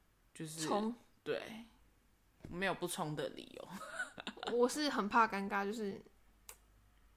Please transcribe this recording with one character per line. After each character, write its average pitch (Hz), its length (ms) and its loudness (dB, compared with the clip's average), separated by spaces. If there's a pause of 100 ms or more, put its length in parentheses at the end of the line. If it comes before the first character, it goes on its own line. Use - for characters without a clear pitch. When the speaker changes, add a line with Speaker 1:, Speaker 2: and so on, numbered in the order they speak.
(340)
Speaker 1:
就 160 120 -6
是， 156 200 -4
Speaker 2:
冲。 220 280 2 (280)
Speaker 1:
对， - 420 -4 (840)
没 180 160 -2
有 175 80 2
不 175 120 -2
冲 156 300 -2
的 - 140 -2
理 - 260 -12
由。 - 120 -12 (400)
<laughs> - 440 -8
Speaker 2:
我 240 160 8
是 294 220 2
很 226 180 2
怕 226 180 8
尴 196 220 -2
尬， 202 160 0
就 202 80 0
是 214 300 -4 (1160)